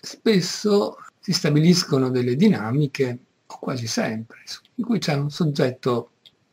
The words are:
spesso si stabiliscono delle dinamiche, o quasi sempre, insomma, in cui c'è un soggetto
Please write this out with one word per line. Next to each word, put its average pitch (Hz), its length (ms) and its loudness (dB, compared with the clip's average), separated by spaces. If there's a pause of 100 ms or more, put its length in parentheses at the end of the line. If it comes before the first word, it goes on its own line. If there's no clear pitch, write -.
spesso 208 1000 0 (200)
si - 140 -6
stabiliscono 151 800 2
delle 123 260 0
dinamiche, 127 840 2 (280)
o - 120 -18
quasi 123 300 -6
sempre, 113 540 -6
insomma, - 340 -18
in 233 80 -4
cui 226 160 0
c'è 151 140 -2
un 143 160 -2
soggetto 131 800 -2 (420)